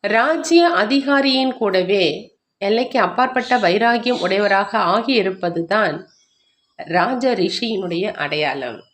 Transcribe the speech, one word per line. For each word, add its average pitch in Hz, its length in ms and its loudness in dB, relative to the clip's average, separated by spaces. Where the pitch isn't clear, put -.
ராஜ்ய 311 640 2
அதிகாரியின் 269 800 2
கூடவே 190 540 0
எல்லைக்கு 226 400 -2
அப்பாற்பட்ட 254 580 0
வைராகியம் 226 640 2
உடையவராக 196 520 0
ஆகியிருப்பதுதான் 185 1080 0
ராஜ 226 460 -2
ரிஷியினுடைய 190 680 -4
அடையாளம். 139 680 -4